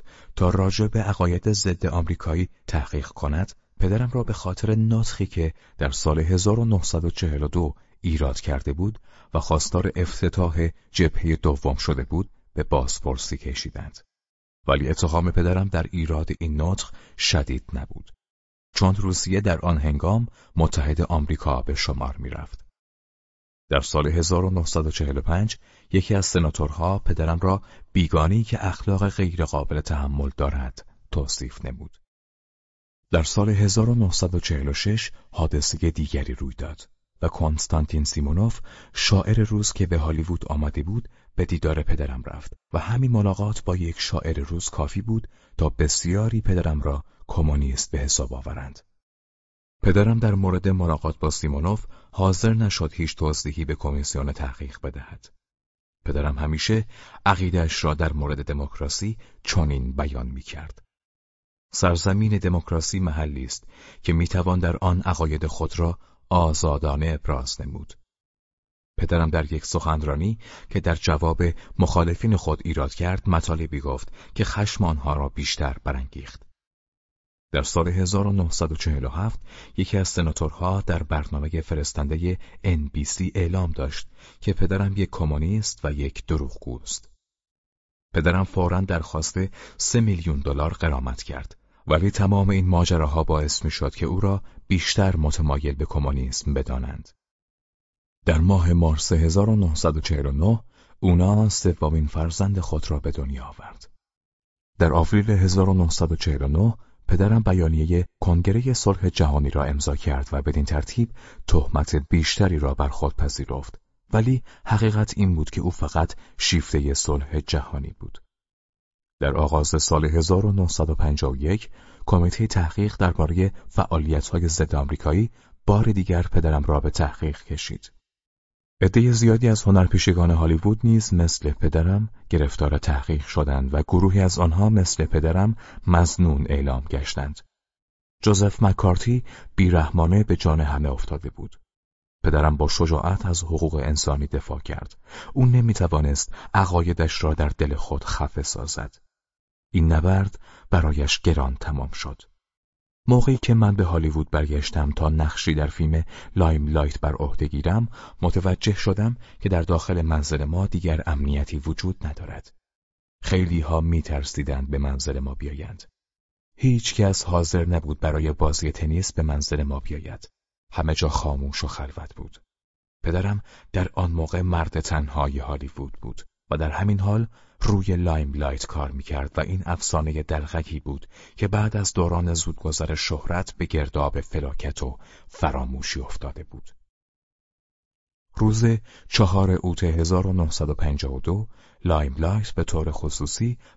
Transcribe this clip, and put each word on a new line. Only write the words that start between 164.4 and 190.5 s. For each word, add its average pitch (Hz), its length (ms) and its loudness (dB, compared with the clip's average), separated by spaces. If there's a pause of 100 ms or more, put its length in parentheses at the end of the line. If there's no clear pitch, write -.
به 69 80 -2
منزل 67 420 -2
ما 67 160 -8
بیایند. 71 480 -12 (760)
هیچ 123 380 2
کس 98 300 2
حاضر 85 400 0
نبود 78 340 -2
برای 78 340 0
بازی 76 380 0
تنیس 80 420 -2
به 82 80 -2
منزل 73 420 -2
ما 69 160 -4
بیاید. - 500 -10 (440)
همه 78 220 0
جا 76 140 0
خاموش 69 540 -4
و 73 40 -4
خلوت 69 480 -12
بود. - 220 -16 (640)
پدرم 95 380 0 (300)
در 90 220 0
آن 90 180 0
موقع 82 300 -2
مرد 85 380 0
تنهای 71 600 -2
هالیوود 69 640 -8
بود - 200 -10 (300)
و 73 60 -2
در 80 140 -2
همین 101 280 0
حال 104 280 0 (340)
روی 95 340 2
لایم 78 380 0
لایت 69 320 -4
کار 71 260 -6
می‌کرد 71 460 -8
و 80 40 -2
این 92 240 -4
افسانه 78 580 -2
دلغکی 78 560 -6
بود 69 280 -10 (280)
که 104 120 -2
بعد 104 300 0
از 98 160 -2
دوران 85 400 2
زودگذر 78 640 -4
شهرت 80 600 -4
به 87 100 -4
گرداب 71 560 -2
فلاکت 71 640 -6
و 65 140 -8 (300)
فراموشی 65 720 -4
افتاده 69 440 -8
بود. - 260 -16 (1700)
روز 110 300 2 (440)
چهار 95 420 4
اوت 90 320 0
هزار 85 440 2
و 92 60 0
نهصد 80 360 0